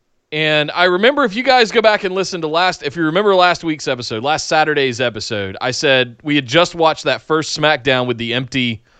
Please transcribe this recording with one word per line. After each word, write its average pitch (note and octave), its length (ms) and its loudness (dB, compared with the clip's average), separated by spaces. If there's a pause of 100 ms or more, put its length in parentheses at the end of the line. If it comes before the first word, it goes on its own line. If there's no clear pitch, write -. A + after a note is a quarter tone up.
(320)
And D3+ 400 0
I F3 140 2
remember, A3 380 2
if G3+ 100 -2
you A#3+ 100 -4
guys B3 280 4
go A#3 100 2
back G#3 220 2
and F#3 100 -6
listen F#3 280 -4
to D#3 60 -4
last, E3+ 360 -2
if C#3 120 -8
you E3+ 80 -2
remember F#3+ 320 2
last F3+ 280 4
week's D#3 240 -4
episode, B2 340 -4
last C#3+ 260 -2
Saturday's D3 520 0
episode, G#2+ 600 -4
I B2+ 100 -2
said B2+ 520 2
we D3 120 -2
had C#3+ 100 0
just D#3+ 300 2
watched D#3+ 300 0
that B2+ 160 -2
first D#3 360 -2
SmackDown C#3 480 0
with B2 120 -2
the A#2 160 -6
empty, B2 500 -4 (160)